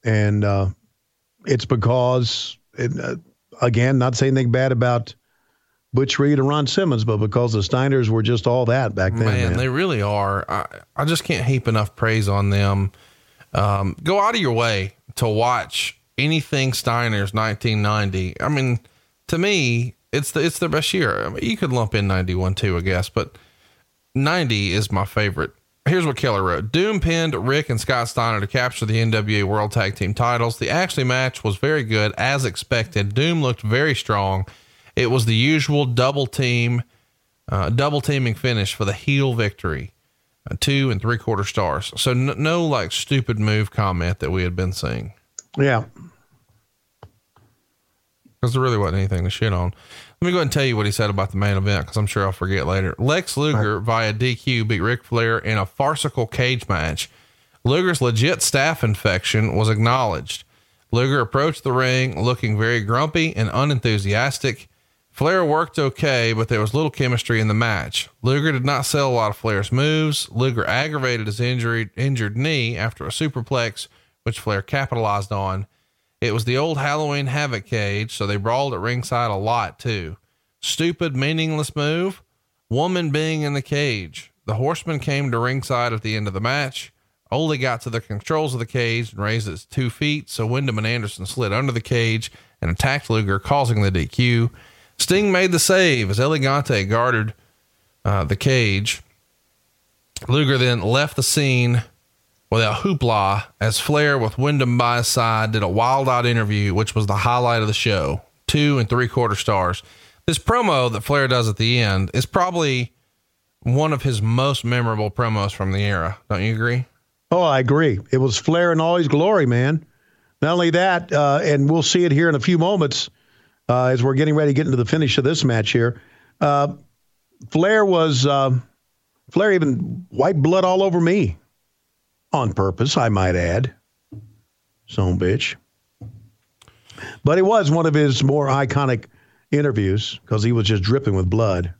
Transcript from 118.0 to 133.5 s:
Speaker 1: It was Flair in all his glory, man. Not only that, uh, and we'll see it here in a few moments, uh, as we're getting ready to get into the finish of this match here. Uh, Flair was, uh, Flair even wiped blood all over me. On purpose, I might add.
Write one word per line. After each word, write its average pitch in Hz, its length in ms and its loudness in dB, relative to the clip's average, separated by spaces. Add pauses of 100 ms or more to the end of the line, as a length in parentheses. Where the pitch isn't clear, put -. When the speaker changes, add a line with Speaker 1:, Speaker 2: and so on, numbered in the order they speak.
Speaker 1:
It 131 80 2
was 131 180 0
Flair 170 360 2
in 160 80 0
all 170 160 2
his 170 100 2
glory, 160 400 2
man. 131 400 0 (560)
Not 151 120 2
only 175 160 2
that, 175 420 2
uh, 147 300 2
and 143 280 2
we'll 165 140 2
see 175 200 2
it 170 80 4
here 160 160 4
in 156 60 2
a 135 60 0
few 175 180 2
moments, 165 500 0 (600)
uh, 123 160 2
as 127 180 2
we're 135 120 2
getting 151 200 2
ready 151 160 4
to 139 40 2
get 151 120 2
into 131 100 0
the 120 80 2
finish 156 340 0
of 135 40 0
this 156 220 0
match 113 260 2
here. 120 300 0 (400)
Uh, 143 320 2 (800)
Flair 208 340 4
was, 160 420 4
uh, 139 240 2 (800)
Flair 202 220 4
even 143 580 0
wiped 151 320 2
blood 180 220 4
all 185 180 2
over 180 180 2
me. 165 360 2 (960)
On 120 200 0
purpose, 98 440 0
I 123 120 2
might 95 260 2
add. 90 400 0 (1120)